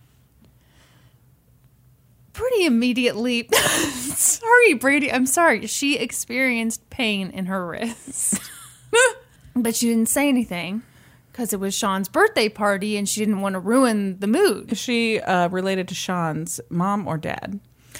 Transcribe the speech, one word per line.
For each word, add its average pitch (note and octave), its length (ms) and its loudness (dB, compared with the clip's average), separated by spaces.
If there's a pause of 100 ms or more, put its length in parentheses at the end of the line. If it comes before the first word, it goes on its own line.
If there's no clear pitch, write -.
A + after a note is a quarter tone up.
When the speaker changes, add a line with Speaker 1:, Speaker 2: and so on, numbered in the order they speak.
(2250)
Speaker 1:
Pretty A4 320 2
immediately, A#3+ 840 0
<laughs> F#4 40 2
sorry, E4+ 1200 2
Brady, C#4 380 2
I'm B3+ 140 2
sorry. C4 420 2
She C#4+ 300 -2
experienced A#3+ 920 -4
pain G3+ 400 -2
in F#3+ 180 -6
her F#3 200 -4
wrist. - 800 -6
<laughs> - 40 -16 (1040)
But A3+ 220 0
she A#3 140 0
didn't A3+ 180 2
say C#4+ 220 2
anything G3+ 520 -2 (520)
'cause A#3+ 180 -6
it G3+ 80 -4
was G3 160 -4
Sean's F#3+ 320 -2
birthday E4 400 2
party G#3 480 0
and G3+ 120 -2
she G#3 120 -4
didn't G#3 220 0
wanna F#3+ 180 -2
ruin G#3 600 2
the G3+ 80 -2
mood. D#4 440 2
Speaker 2:
Is G#3+ 80 -4
she, A#3 400 0
uh, F3+ 300 2
related F#3 400 -2
to F#3 40 -8
Sean's E3 760 -4
mom F#3+ 360 0
or D#3+ 120 -4
dad? - 420 -6 (400)